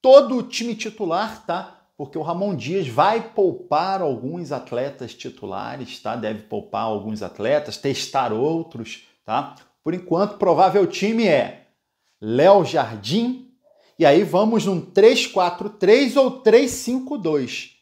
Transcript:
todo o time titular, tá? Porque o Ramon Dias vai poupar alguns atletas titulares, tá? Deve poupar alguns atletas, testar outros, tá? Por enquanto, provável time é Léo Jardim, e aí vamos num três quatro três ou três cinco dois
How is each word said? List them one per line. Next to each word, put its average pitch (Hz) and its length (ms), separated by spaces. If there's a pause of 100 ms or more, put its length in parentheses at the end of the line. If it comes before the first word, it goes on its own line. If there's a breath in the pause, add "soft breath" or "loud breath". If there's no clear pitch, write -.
todo 269 360
o 226 60
time 233 320
titular, 214 680
tá? 180 300 (220)
Porque 143 200
o 156 40
Ramon 175 340
Dias 147 320
vai 190 440
poupar 185 720
alguns 143 520
atletas 127 600
titulares, 113 880
tá? 110 160
Deve 107 280
poupar 107 400
alguns 107 380
atletas, 135 540
testar 135 560
outros, 131 760 (180)
tá? 127 300 (280 soft breath)
Por 160 100
enquanto, 185 440
provável 185 500
time 220 400
é - 380 (560)
Léo 156 420
Jardim, 139 880 (480 soft breath)
e 165 60
aí 151 180
vamos 208 420
num 185 140
três 220 480
quatro 180 420
três 226 460
ou 262 160
três 247 400
cinco 262 460
dois 151 540 (100)